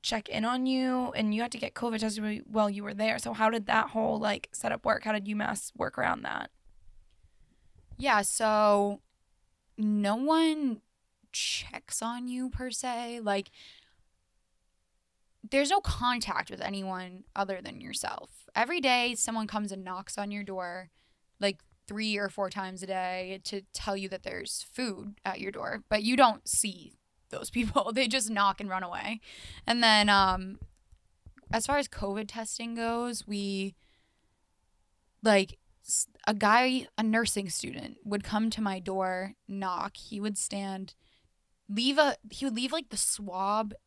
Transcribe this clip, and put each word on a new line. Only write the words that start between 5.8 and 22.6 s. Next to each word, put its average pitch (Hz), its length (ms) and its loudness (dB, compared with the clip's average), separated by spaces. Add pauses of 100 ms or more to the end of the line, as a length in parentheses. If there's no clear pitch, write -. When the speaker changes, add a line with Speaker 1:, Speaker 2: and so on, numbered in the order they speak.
Speaker 1:
around - 260 0
that? - 280 -6 (1500)
Speaker 2:
Yeah, 233 260 4
so 208 760 4 (760)
no 208 380 2
one 302 680 2 (500)
checks - 680 -4
on 240 260 -4
you 254 220 -4
per 254 220 -4
se. 240 500 -4
Like, 202 300 0 (2000)
there's 277 200 4
no 392 100 4
contact 240 680 -2
with 190 120 -10
anyone 185 640 -6 (120)
other 190 260 -4
than - 180 -12
yourself. - 500 -8 (260)
Every 277 260 2
day 247 340 2
someone 226 320 -2
comes 208 240 -4
and 190 120 -8
knocks 185 340 -8
on 202 140 -4
your 202 120 -6
door, 185 460 -6 (500)
like, 196 220 0 (260)
three 214 300 -2
or 202 120 0
four 190 200 -2
times 190 320 -8